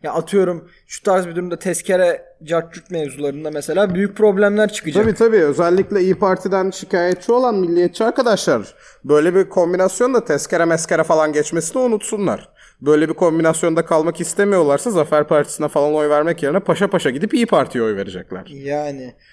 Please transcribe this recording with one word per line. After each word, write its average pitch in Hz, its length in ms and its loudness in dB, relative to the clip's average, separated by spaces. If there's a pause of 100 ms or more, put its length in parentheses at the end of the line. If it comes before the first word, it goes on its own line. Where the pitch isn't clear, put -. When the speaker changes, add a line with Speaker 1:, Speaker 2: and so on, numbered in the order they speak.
Speaker 1:
ya 147 100 -8
atıyorum 175 560 -2 (180)
şu - 160 -14
tarz 185 240 0
bir 165 100 -10
durumda 175 220 -6
tezkere, 180 640 0 (200)
cart 165 300 -4
curt - 160 -20
mevzularında 147 600 -6
mesela 170 440 -2
büyük 196 220 -2
problemler 208 560 2
çıkacak. 185 320 0
Speaker 2:
Tabii, 220 100 2
tabii. 220 300 4
Özellikle 180 560 2
İYİ 185 140 2
Parti'den 185 560 0
şikayetçi 180 640 -2
olan 247 220 2
milliyetçi 175 500 0
arkadaşlar 208 720 0 (300)
böyle 151 300 4
bir 190 140 2
kombinasyonda 185 760 0
tezkere 165 400 0
meskere 165 400 0
falan 156 280 2
geçmesini 160 500 -2
unutsunlar. 208 680 -2 (280)
Böyle 151 280 2
bir 160 60 -4
kombinasyonda 165 680 0
kalmak 165 360 0
istemiyorlarsa 180 720 0
Zafer 151 380 0
Partisi'ne 147 400 0
falan 151 260 0
oy 151 140 0
vermek 156 340 0
yerine 151 180 0
paşa 190 300 0
paşa 151 200 0
gidip 160 240 -4
İYİ 240 120 2
Parti'ye 131 380 0
oy 107 120 -2
verecekler. 92 500 -10
Speaker 1:
Yani 139 680 -8 (180)